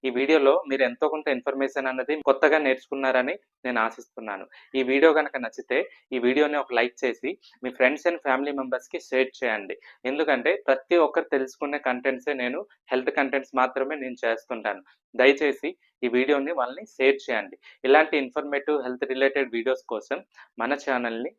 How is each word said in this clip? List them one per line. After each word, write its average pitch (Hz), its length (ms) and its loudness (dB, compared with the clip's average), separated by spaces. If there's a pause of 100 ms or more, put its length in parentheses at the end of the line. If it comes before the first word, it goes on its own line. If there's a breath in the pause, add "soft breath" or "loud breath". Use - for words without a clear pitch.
ఈ - 100 0
వీడియోలో 139 380 4 (160)
మీరు 135 180 0
ఎంతో 123 240 -2
కొంత 156 140 -6 (100)
ఇన్ఫర్మేషన్ 135 540 -4
అన్నది 131 240 -4 (140)
కొత్తగా 151 360 4
నేర్చుకున్నారని 131 680 0 (320)
నేను 123 180 -2
ఆశిస్తున్నాను. 110 600 -10 (340 loud breath)
ఈ 131 120 2
వీడియో 143 280 6
కనుక 147 260 -2
నచ్చితే 127 340 -4 (360 soft breath)
ఈ 127 120 -2
వీడియోని 147 360 2
ఒక 127 180 -6
లైక్ 120 240 -2
చేసి 127 260 -4 (320 soft breath)
మీ 123 160 -8
friends 135 320 2
and 170 160 -6
family 139 340 0
members 127 340 -6
కి 160 140 -6
షేర్ 131 320 0
చేయండి. 104 360 -4 (340 loud breath)
ఎందుకంటే 143 400 0 (180)
ప్రతి 139 380 2
ఒక్కరు 165 300 -2
తెలుసుకునే 139 520 -4
కంటెంట్సే 127 460 -4 (100)
నేను, 135 160 -4 (320 soft breath)
హెల్త్ 127 280 -2
కంటెంట్స్ 135 420 -2
మాత్రమే 131 420 -2
నేను 127 220 -10
చేస్తుంటాను. 110 560 -4 (400 soft breath)
దయచేసి 139 480 4 (340)
ఈ 120 140 0
వీడియోని 139 420 2
వాళ్ళని 139 260 -6 (120)
షేర్ 135 280 4
చేయండి. 104 320 -4 (300 loud breath)
ఇలాంటి 156 360 6
ఇన్ఫర్మేటివ్ 143 640 -4
హెల్త్ 127 280 -4
రిలేటెడ్ 135 440 0
వీడియోస్ 131 360 -4
కోసం 139 260 -6 (420 loud breath)
మన 127 100 0 (140)
ఛానల్ని 120 520 -4